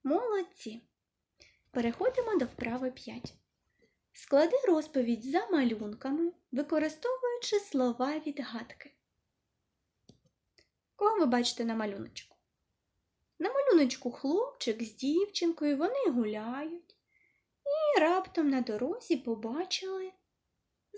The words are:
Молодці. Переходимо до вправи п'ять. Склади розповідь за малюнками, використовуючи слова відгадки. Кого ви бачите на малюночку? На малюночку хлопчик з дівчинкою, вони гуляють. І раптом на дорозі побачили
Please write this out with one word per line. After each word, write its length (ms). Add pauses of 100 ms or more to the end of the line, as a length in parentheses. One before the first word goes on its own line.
Молодці. 760 (880)
Переходимо 640
до 80
вправи 460
п'ять. 420 (800)
Склади 440 (120)
розповідь 560
за 240
малюнками, 840 (200)
використовуючи 1080
слова 600
відгадки. 760 (2000)
Кого 240
ви 60
бачите 400
на 100
малюночку? 600 (1000)
На 140
малюночку 580
хлопчик 720
з 120
дівчинкою, 840
вони 320
гуляють. 880 (680)
І 340
раптом 500
на 120
дорозі 560
побачили 960 (840)